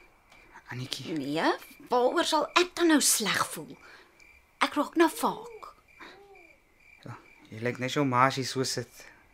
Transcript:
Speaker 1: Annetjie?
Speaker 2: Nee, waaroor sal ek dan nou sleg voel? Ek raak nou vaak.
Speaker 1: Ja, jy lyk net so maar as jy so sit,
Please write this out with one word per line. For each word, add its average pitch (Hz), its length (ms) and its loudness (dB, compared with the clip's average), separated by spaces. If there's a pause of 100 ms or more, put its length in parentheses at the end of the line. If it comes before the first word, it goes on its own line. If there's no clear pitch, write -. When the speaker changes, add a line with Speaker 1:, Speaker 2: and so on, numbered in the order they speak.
(680)
Speaker 1:
Annetjie? 127 500 -8
Speaker 2:
Nee, 151 340 0 (360)
waaroor 254 360 4
sal 302 300 0
ek 349 220 2
dan 339 120 2
nou 302 120 6
sleg - 500 0
voel? 147 260 -14 (840)
Ek 285 140 0
raak 294 200 -2
nou 320 160 4
vaak. 427 640 -6 (1300)
Speaker 1:
Ja, 120 140 -16 (320)
jy 110 80 -14
lyk 120 200 -4
net 127 120 -4
so 147 140 2
maar 127 240 6
as 131 80 -2
jy 131 80 -2
so 131 200 -2
sit, - 420 -8 (280)